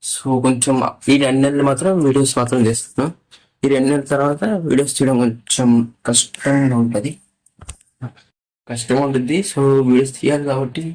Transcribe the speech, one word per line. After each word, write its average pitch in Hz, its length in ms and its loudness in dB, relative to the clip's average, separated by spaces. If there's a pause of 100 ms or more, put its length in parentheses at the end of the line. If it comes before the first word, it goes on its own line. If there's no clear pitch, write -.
(120)
So, - 160 -8 (180)
కొంచెం 131 300 0 (360)
ఈ 143 40 6 (100)
రెండు 135 200 2
నెలలు 143 240 0
మాత్రం 165 220 0 (140)
వీడియోస్ 135 340 2
మాత్రం 123 300 0
చేస్తున్నాను. 131 420 -4 (520)
ఈ 135 100 2
రెండు 135 180 2
నెలల 143 220 -2
తర్వాత 143 300 -2 (260)
వీడియోస్ 139 280 0
తీయడం 131 260 2
కొంచెం 120 460 -2 (400)
కష్టంగా 135 760 0
ఉంటుంది, 117 300 -4 (1600)
కష్టంగా 127 380 -2
ఉంటుంది. 131 280 -2 (140)
So, 143 100 -2 (280)
వీడియోస్ 131 300 4
తీయాలి 147 340 0
కాబట్టి 135 420 -4